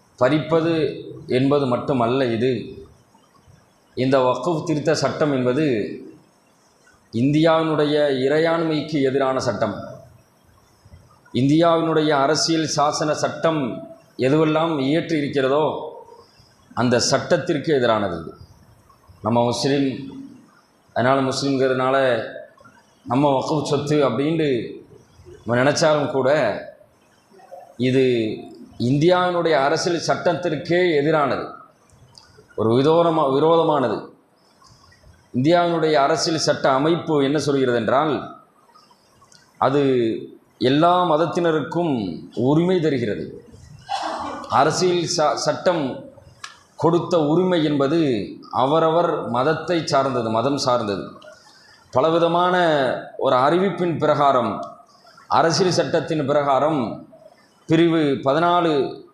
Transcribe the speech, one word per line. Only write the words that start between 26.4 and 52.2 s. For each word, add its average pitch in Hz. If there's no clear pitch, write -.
இது 131
இந்தியாவினுடைய 165
அரசியல் 156
சட்டத்திற்கே 160
எதிரானது. 143
ஒரு 113
விதோரமா-, 156
விரோதமானது. 151
இந்தியாவினுடைய 160
அரசியல் 156
சட்ட 147
அமைப்பு 151
என்ன 139
சொல்கிறது 131
என்றால், 120
அது 131
எல்லா 170
மதத்தினருக்கும் 156
உரிமை 165
தருகிறது. 117
அரசியல் 160
ச-, 151
சட்டம் 147
கொடுத்த 165
உரிமை 165
என்பது 139
அவரவர் 160
மதத்தை 151
சார்ந்தது, 131
மதம் 117
சார்ந்தது. 110
பலவிதமான 170